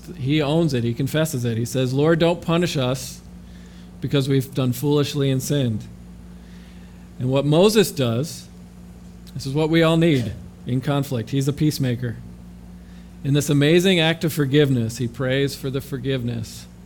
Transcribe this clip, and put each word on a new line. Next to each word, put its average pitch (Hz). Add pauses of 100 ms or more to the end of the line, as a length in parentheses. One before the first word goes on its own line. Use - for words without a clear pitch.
(160)
he 147
owns 156
it. 120
He 117
confesses 139
it. 113
He 120
says, 127
"Lord, 156
don't 170
punish 170
us 131 (800)
because 139
we've 135
done 131
foolishly 143
and 131
sinned." 123 (1300)
And 127
what 135
Moses 190
does, 123 (840)
this 131
is 135
what 156
we 165
all 165
need 135 (340)
in 127
conflict. 139
He's 139
a 147
peacemaker. 123 (1080)
In 139
this 147
amazing 170
act 165
of 156
forgiveness, 135
he 127
prays 135
for -
the 131
forgiveness 120 (220)